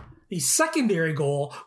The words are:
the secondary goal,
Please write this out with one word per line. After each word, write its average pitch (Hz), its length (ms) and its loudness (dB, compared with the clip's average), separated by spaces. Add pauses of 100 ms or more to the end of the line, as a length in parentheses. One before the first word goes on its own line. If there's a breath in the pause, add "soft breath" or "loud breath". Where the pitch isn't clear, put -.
(300)
the 180 100 -4
secondary 208 760 2
goal, 143 400 -2 (140)